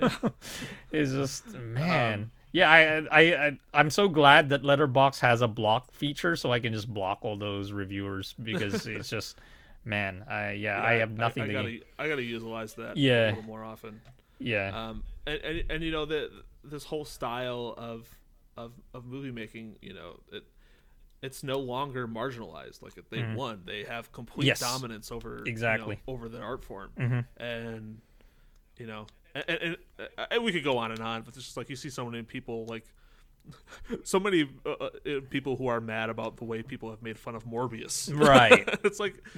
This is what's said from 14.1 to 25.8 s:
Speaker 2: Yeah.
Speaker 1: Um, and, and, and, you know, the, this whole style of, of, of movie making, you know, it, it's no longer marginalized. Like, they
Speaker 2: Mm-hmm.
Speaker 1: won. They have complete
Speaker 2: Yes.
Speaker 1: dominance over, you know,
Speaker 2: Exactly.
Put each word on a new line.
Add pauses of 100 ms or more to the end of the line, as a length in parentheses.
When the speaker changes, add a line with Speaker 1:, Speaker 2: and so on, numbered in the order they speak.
Speaker 2:
Yeah.
Speaker 1:
Um, (220)
and,
and,
and,
you
know,
the, (340)
this
whole
style
of, (500)
of, (220)
of
movie
making,
you
know, (120)
it, (800)
it's
no
longer
marginalized.
Like, (160)
they
Speaker 2:
Mm-hmm.
Speaker 1:
won.
They
have
complete
Speaker 2:
Yes.
Speaker 1:
dominance
over, (100)
you
know,
Speaker 2:
Exactly.